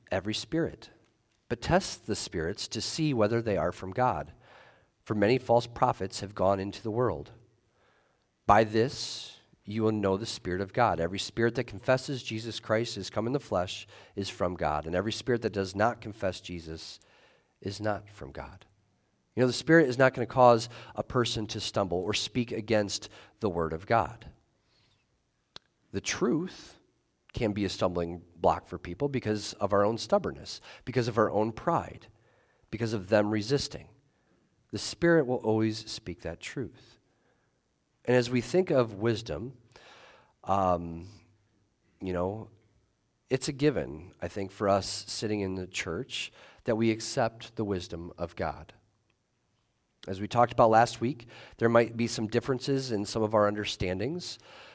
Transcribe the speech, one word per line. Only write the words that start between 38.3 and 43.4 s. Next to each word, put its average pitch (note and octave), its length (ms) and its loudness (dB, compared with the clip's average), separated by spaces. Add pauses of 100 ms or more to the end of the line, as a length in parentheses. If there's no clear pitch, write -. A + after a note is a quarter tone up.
think F3+ 280 2
of A#2+ 260 2
wisdom, G#2+ 580 -2 (920)
um, F2 640 0 (920)
you F#2+ 100 -4
know, G2 380 -4 (800)
it's C3 180 0